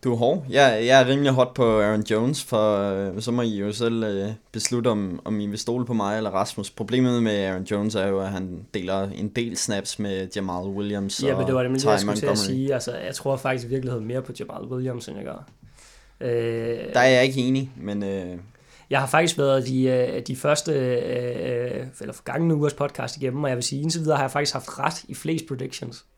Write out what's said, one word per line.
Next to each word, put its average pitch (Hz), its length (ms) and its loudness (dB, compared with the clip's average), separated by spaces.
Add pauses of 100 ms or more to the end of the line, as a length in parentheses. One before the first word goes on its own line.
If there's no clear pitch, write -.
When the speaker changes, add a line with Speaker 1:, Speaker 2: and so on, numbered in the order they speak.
Speaker 1:
Du 123 100 2
er 117 40 0
hård. 135 320 2
Jeg, 120 360 6
jeg 131 160 10
er 123 60 6
rimelig 139 240 4
hot 127 220 4
på 113 280 6
Aaron 107 200 4
Jones, 113 420 2
for, 107 360 4
øh, 98 420 -2
så 117 100 -4
må 120 100 2
I 117 60 2 (100)
jo 101 140 -2
selv, 113 320 0
øh, 101 280 -2 (200)
beslutte, 120 360 -2
om, 101 380 -2
om 107 140 -4
I 104 60 -4
vil 101 140 -6
stole 123 260 -4
på 120 80 -6
mig 107 240 -2
eller 110 120 -2
Rasmus. 98 420 -4
Problemet 120 520 0
med 104 220 0
Aaron 95 180 -2
Jones 107 320 -2
er 98 120 0
jo, 98 140 0
at 95 80 -4
han 92 440 -8
deler 98 360 -2
en 98 200 -4
del 117 280 -4
snaps - 420 -4
med 95 360 -4
Jamal 92 320 -4
Williams 101 560 -4
Speaker 2:
Ja, 139 140 2
men - 80 0
det 131 80 0
var 127 60 2
Speaker 1:
og 127 60 2
Speaker 2:
nemlig 131 160 0
Speaker 1:
Ty 139 40 0
Speaker 2:
det, 113 60 4
jeg 101 80 4
skulle 104 160 0
til 107 100 -2
at - 40 2
Speaker 1:
Montgomery. 104 180 2
Speaker 2:
sige. 135 260 -2
Altså, 120 240 -4
jeg - 180 -8
tror 135 220 -2
faktisk 131 280 -2
i 117 40 -10
virkeligheden 123 360 -4
mere 123 160 -4
på 127 180 -12
Jamal - 240 -10
Williams, 127 440 -6
end - 100 -10
jeg - 80 -10
gør. - 220 -12 (760)
Øh, 117 720 -2
Speaker 1:
Der 123 60 4
er 127 100 8
jeg 127 160 8
ikke 131 160 0
enig, 131 360 0
men... 101 260 -6
Øh, 92 340 -6 (520)
Speaker 2:
Jeg 135 100 2
har 131 80 0
faktisk 165 300 2
været 135 300 4
de, 131 160 2
øh, 127 440 2
de 131 80 -6
første, 147 360 0
øh, 123 1160 -2 (140)
eller - 120 -10
forgangne 160 420 0
ugers 147 180 2
podcast 127 440 -6
igennem, 135 260 -2
og 139 60 0
jeg 123 80 0
vil 120 60 -4
sige, 139 180 -4
indtil 165 200 -2
videre 151 140 2
har 143 80 2
jeg 135 80 -2
faktisk 147 220 0
haft - 260 -8
ret - 280 -2
i - 60 -12
flest 160 340 -4
predictions. - 580 -10 (120)